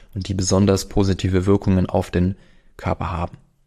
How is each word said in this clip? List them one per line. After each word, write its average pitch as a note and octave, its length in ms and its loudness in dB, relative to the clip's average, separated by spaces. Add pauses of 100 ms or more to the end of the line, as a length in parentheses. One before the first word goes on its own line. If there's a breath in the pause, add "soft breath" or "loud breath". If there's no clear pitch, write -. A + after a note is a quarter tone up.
(140)
und F#2+ 140 -8
die G2 60 -6
besonders F#2+ 560 2
positive F#2+ 560 0
Wirkungen G2 420 2
auf - 240 -2
den F#2 240 0 (400 soft breath)
Körper - 340 -6
haben. F2 280 -8 (300)